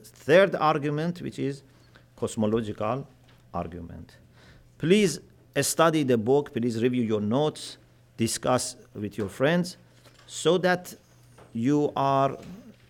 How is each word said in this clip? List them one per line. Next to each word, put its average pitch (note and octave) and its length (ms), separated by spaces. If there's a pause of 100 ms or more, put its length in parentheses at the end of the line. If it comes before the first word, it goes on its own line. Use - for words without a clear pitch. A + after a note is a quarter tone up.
third F3 520
argument, D3+ 680
which C3 180
is C#3 240 (540)
cosmological A2+ 920 (460)
argument. F2 640 (600)
Please F3+ 420 (420)
study D#3+ 420
the B2+ 140
book, C3+ 360
please A#2 300
review B2 200
your G#2+ 180
notes, C3+ 560 (400)
discuss - 580 (180)
with G#2 240
your G2 120
friends, F3 480 (500)
so F3 320
that F3+ 340 (600)
you C#3+ 420
are C3+ 420 (520)